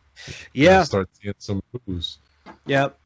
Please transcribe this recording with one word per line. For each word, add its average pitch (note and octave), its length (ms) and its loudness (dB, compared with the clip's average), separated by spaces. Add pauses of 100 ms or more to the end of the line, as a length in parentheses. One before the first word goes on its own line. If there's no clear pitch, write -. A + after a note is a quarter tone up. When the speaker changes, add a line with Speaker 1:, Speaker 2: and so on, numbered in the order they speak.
(260)
Speaker 1:
Gonna - 80 -14 (200)
Speaker 2:
Yeah. F3+ 300 6
Speaker 1:
start G2 260 -2 (100)
seeing G2+ 180 -10
some G2 240 -6 (240)
moves. F2 320 -8 (460)
Speaker 2:
Yep. C#3 420 0